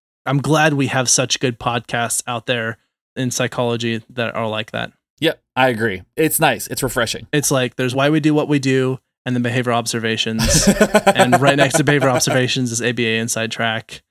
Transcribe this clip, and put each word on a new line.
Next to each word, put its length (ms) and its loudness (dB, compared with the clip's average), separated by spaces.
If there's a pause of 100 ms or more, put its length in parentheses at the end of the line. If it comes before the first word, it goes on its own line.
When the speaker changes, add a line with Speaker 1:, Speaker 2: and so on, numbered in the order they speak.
(280)
Speaker 1:
I'm 160 0
glad 320 2
we 140 0
have 200 -2
such 320 0
good 180 -2
podcasts 680 -4
out 180 -6
there 320 -4 (400)
in 140 -2
psychology 800 -2
that 240 -6
are 140 -4
like 240 -6
that. 200 -6 (280)
Speaker 2:
Yep, 220 -2 (140)
I 140 4
agree. 320 -2 (120)
It's 240 2
nice. 280 0
It's 160 -6
refreshing. 500 -2
Speaker 1:
It's 180 0
like, 260 -2
there's 180 -2
Why 160 2
We 100 2
Do 140 2
What 140 0
We 100 2
Do, 420 0 (240)
and 100 -2
then 80 0
Behavior 300 0
Observations. 1000 0
Speaker 2:
<laughs> 60 2 (280)
Speaker 1:
And 340 4
right 160 4
next 220 2
to 60 2
Behavior 260 4
Observations 600 0
is 120 -4
A 100 0
B 140 0
A 120 0
Inside 320 -4
Track 600 -4